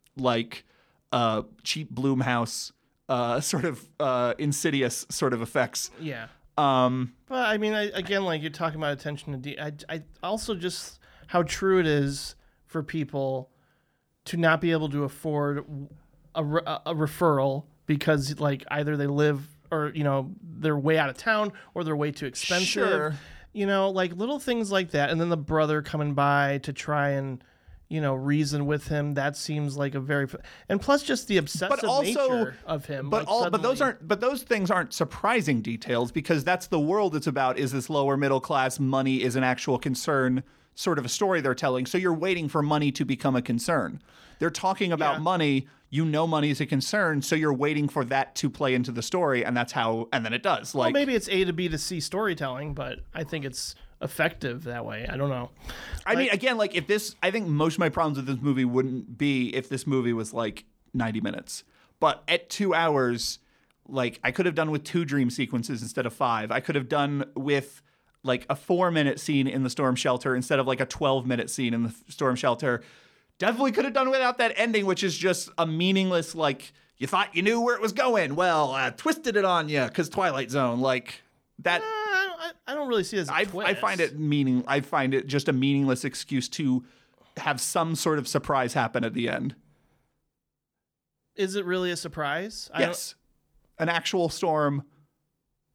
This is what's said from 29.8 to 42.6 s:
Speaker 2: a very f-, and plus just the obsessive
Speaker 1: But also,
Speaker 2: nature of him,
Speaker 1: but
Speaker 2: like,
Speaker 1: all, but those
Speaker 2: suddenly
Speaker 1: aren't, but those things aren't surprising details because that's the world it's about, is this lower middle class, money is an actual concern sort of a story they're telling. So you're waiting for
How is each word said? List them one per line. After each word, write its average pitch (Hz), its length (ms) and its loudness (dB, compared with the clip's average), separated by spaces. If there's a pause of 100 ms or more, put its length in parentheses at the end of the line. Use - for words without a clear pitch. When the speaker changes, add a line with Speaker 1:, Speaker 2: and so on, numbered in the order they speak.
Speaker 2:
a 139 40 -2
very 139 260 0
f-, 131 100 -8 (340)
and 196 120 2
plus 285 220 4
just - 240 -2
the 196 100 4
obsessive 165 320 -2 (120)
Speaker 1:
But - 40 -4
also, 262 180 2
Speaker 2:
nature 247 520 0 (100)
of 156 200 -4
him, 139 240 -8
Speaker 1:
but - 140 2
Speaker 2:
like, 143 60 -8
Speaker 1:
all, 196 200 2
but 190 120 0
those 254 180 2
Speaker 2:
suddenly 269 200 2
Speaker 1:
aren't, 160 80 -16
but 202 140 0
those 254 220 0
things 202 280 0
aren't 180 220 0
surprising 156 680 0
details 117 520 -2
because 151 320 0
that's 180 220 0
the 175 120 0
world 175 360 2
it's 147 120 -2
about, 131 300 0
is 135 160 0
this 131 160 -4
lower 139 260 2
middle 135 260 4
class, 131 380 0
money 135 440 2
is 123 140 2
an 131 60 2
actual 127 360 0
concern 131 640 0 (320)
sort 165 240 0
of 127 60 -6
a 120 40 -6
story 190 320 0
they're 131 140 2
telling. 127 300 0
So - 120 -2
you're 180 160 2
waiting 170 340 0
for 156 140 0